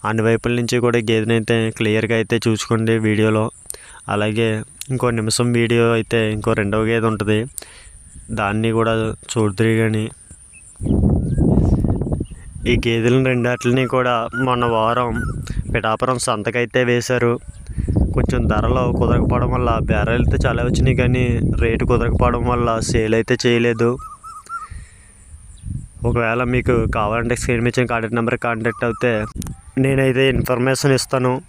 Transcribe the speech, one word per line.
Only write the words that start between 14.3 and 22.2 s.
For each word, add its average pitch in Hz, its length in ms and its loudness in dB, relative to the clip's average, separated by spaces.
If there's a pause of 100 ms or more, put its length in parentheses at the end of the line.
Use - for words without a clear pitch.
మొన్న 120 160 2 (120)
వారం 117 340 0 (600)
పిఠాపురం 120 560 -2
సంతకైతే 117 540 -2 (100)
వేశారు. 120 400 0 (840)
కొంచెం 123 220 2 (140)
ధరలు 120 300 0 (160)
కుదరకపోవడం 123 560 2
వల్ల 123 140 0 (200)
బేరాలు 113 360 2
అయితే - 200 0
చాలా 120 140 0 (100)
వచ్చినాయి, 127 320 2
కానీ 123 240 2 (380)
రేటు 117 280 0
కుదరకపోవడం 120 520 2 (100)